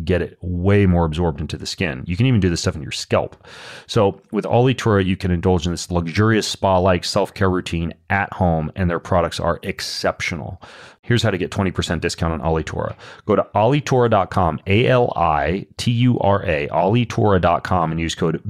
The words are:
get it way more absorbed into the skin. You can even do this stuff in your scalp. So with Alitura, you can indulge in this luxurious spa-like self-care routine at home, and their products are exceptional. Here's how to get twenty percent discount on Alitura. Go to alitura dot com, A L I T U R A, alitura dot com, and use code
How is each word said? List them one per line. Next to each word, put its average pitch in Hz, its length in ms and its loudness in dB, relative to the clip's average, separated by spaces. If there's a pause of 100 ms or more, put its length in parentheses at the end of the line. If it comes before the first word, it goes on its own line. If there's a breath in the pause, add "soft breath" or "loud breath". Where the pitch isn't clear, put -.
get 87 160 0
it - 180 -10
way 92 460 2
more 87 180 4
absorbed 80 380 -2
into 71 160 -8
the 76 80 -12
skin. 69 400 -6
You 87 100 -4
can 117 80 2
even 123 160 4
do 90 80 4
this 85 140 0
stuff 92 120 -2
in 80 60 -10
your 64 100 -10
scalp. - 560 -4 (400 loud breath)
So 98 360 0 (100)
with 101 140 -2
Alitura, 117 580 2
you 92 140 0
can 92 120 -2
indulge 90 360 2
in 87 60 0
this - 180 -8
luxurious 92 580 2
spa-like 92 560 2
self-care 95 460 0
routine 85 420 -2 (160)
at 98 240 -2
home, 80 420 0
and 90 140 -2
their 85 120 -2
products 85 380 0
are 85 240 -2
exceptional. - 1000 -6 (400 loud breath)
Here's 117 200 0
how 117 80 2
to 92 80 -4
get 87 140 -4
twenty 98 180 0
percent 82 320 -4
discount 82 300 -2
on 76 80 -4
Alitura. - 560 -4 (300 loud breath)
Go 101 100 2
to - 180 0
alitura 123 560 2
dot 95 220 2
com, 82 340 0
A 101 220 2
L 123 260 2
I 80 500 0 (120)
T - 160 -2
U 123 260 2
R 101 260 2
A, 73 220 0
alitura 104 720 2
dot 85 220 2
com, 82 300 0
and 80 80 -4
use 82 160 -4
code 80 340 -2